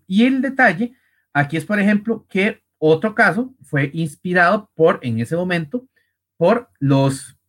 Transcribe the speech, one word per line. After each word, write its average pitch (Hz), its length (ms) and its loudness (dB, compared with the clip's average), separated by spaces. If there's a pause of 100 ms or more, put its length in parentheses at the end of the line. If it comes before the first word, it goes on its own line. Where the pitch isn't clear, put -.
y 208 220 2
el 262 160 0
detalle 240 500 0 (400)
aquí 143 240 -2
es, 156 80 -6
por 208 140 -2
ejemplo, 208 500 -2
que 196 320 -4 (160)
otro 208 380 0
caso 220 460 0
fue 143 320 -4
inspirado 180 840 -2
por, 165 260 2
en 117 180 -4
ese 117 160 -4
momento, 180 520 -4 (500)
por 208 320 0 (100)
los 135 580 0 (120)